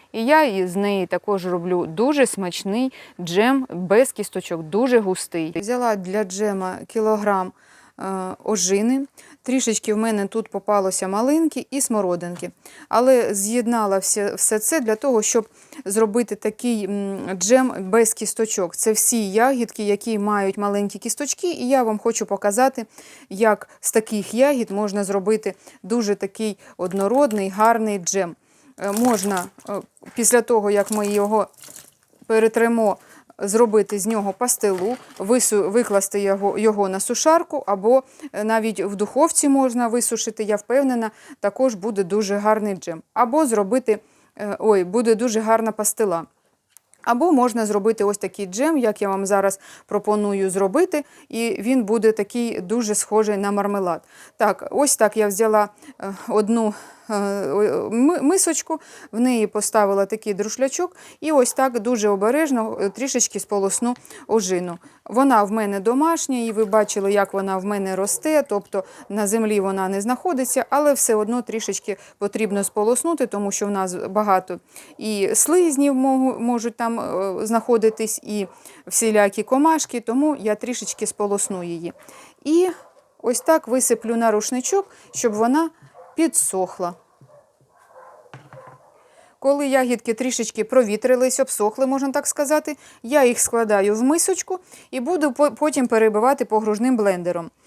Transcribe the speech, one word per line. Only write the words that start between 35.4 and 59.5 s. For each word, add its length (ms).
викласти 500
його, 380
його 320
на 100
сушарку, 680
або, 360
е, 100
навіть 360
в 160
духовці 540
можна 380
висушити. 560
Я 120
впевнена, 560
також 360
буде 280
дуже 340
гарний 380
джем. 260
Або 320
зробити, 540
е, 200
ой, 240
буде 320
дуже 240
гарна 320
пастила. 520
Або 280
можна 340
зробити 380
ось 140
такий 280
джем, 320
як 240
я 80
вам 160
зараз 340
пропоную 640
зробити, 560
і 300
він 240
буде 280
такий 500
дуже 340
схожий 420
на 140
мармелад. 500
Так, 340
ось 240
так 220
я 100
взяла, 420
е, 120
одну, 440
е, 40
ми-, 300
мисочку, 580
в 80
неї 280
поставила 580